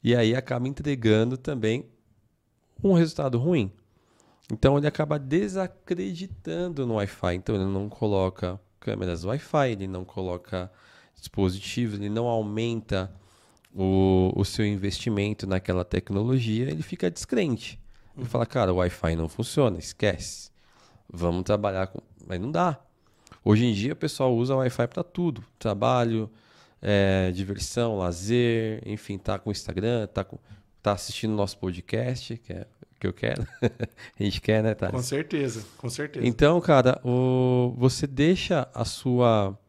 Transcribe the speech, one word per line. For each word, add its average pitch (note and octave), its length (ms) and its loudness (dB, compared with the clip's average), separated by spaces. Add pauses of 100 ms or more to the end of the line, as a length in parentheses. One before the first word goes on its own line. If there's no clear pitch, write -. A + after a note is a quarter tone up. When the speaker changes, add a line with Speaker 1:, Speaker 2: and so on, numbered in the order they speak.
Speaker 1:
E A#2 120 4
aí A#2 200 4
acaba B2+ 320 -4
entregando B2 680 2
também B2 480 -2 (960)
um G3 100 4
resultado D#3 440 2
ruim. C3 340 2 (800)
Então C3+ 260 4
ele C#3+ 100 0
acaba D3+ 320 -2 (680)
desacreditando F3 1000 -6
no A2+ 100 -2
Wi-Fi. G2 400 -2
Então F#2 200 -4
ele F#2+ 100 0
não G2 240 -4
coloca F#2+ 680 -2 (200)
câmeras F#2+ 440 -4
Wi-Fi, C3+ 480 -2
ele F#2+ 160 -6
não F#2 180 -8
coloca F2+ 680 -6 (440)
dispositivos, G2 840 -2
ele G2+ 100 -4
não A2+ 180 -2
aumenta A2 840 -2 (600)
o, F#2+ 600 4
o G2 100 2
seu G#2+ 200 -2
investimento G2+ 840 -2
naquela F#2 360 0
tecnologia, A2+ 840 0
ele D#3 140 -4
fica F3 280 -4
descrente. E3 680 -4 (360)
Ele B2+ 80 -10
Speaker 2:
Uhum. A#2+ 60 -8
Speaker 1:
fala, A#2+ 160 0
"Cara, G2+ 280 2
o F2+ 40 2
Wi-Fi F2+ 380 0
não E2 140 0
funciona, A#2 480 0
esquece. - 720 -4 (640)
Vamos F2 320 0
trabalhar G2+ 440 0
com." - 140 -14 (240)
Mas F2+ 140 -6
não A#2 120 -6
dá. E3+ 280 0 (640)
Hoje G#2+ 220 6
em A#2 80 4
dia A2 200 -2
o - 20 -6
pessoal C3 400 0
usa B2+ 200 0
o - 40 2
Wi-Fi C3 280 0
pra E3+ 160 -6
tudo. E3+ 400 -4 (160)
Trabalho, A2+ 680 0 (520)
é, F#2+ 500 4
diversão, G2+ 680 -2
lazer, A2 880 0
enfim, G#2 320 -8
tá G2+ 220 -4
com - 100 -8
o - 20 -2
Instagram, G2+ 560 -2
tá G2 160 -4
com, - 140 -12 (440)
tá G#2 120 0
assistindo - 400 -4
nosso G2+ 240 -2
podcast, A2+ 800 -6
que - 160 -16
é - 140 -12 (280)
o - 40 -20
que - 80 -4
eu F#2+ 60 -2
quero, - 400 -4
<laughs> - 80 -10 (580)
a G2+ 40 -2
gente G2+ 180 -2
quer, A2 220 2
né, A2 100 2
Thales? - 220 -4
Speaker 2:
Com B2+ 80 -4
certeza, C#3 600 -4 (120)
com G2 120 -8
certeza. C#3+ 360 -6
Speaker 1:
Então, D3 340 6
cara, C3 460 6
o, B2+ 720 4
você B2 300 2
deixa D3 680 2
a A#2 120 -4
sua A2+ 720 2 (120)